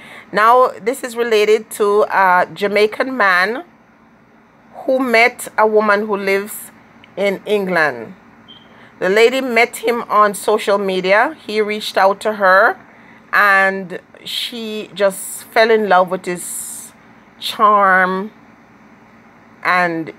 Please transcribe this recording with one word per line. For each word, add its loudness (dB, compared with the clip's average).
Now, 4
this -6
is -10
related 0
to 0
a 2
Jamaican -2
man 0
who 0
met 0
a 4
woman 2
who -4
lives -4
in -2
England. -2
The -2
lady 2
met -2
him -4
on 2
social -2
media. 0
He -4
reached -4
out 2
to -2
her, 2
and 0
she -10
just -4
fell 2
in 2
love 4
with -8
his -12
charm 2
and -2